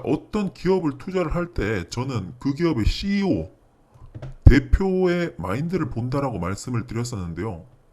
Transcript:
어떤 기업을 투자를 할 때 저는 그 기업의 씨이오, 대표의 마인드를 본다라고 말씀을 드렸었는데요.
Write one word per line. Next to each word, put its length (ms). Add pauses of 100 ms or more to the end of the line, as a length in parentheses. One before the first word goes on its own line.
어떤 480
기업을 460
투자를 340
할 200
때 360
저는 500
그 140
기업의 320
씨이오, 640 (1040)
대표의 840
마인드를 520
본다라고 500
말씀을 480
드렸었는데요. 800 (280)